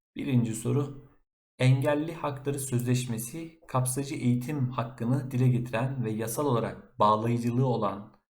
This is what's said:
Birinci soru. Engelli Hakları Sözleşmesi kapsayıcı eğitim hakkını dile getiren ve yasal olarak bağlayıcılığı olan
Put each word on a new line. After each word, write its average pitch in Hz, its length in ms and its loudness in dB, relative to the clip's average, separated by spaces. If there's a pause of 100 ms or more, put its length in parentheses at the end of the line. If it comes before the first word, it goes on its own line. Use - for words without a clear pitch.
(180)
Birinci 113 380 2
soru. 131 540 -4 (500)
Engelli 147 540 2
Hakları 139 460 -4
Sözleşmesi 123 1080 -4
kapsayıcı 139 480 -2
eğitim 127 540 0
hakkını 120 640 -2
dile 127 160 4
getiren 123 560 0
ve 110 80 -2
yasal 110 340 -2
olarak 110 540 -2
bağlayıcılığı 120 680 4
olan 104 480 -2 (180)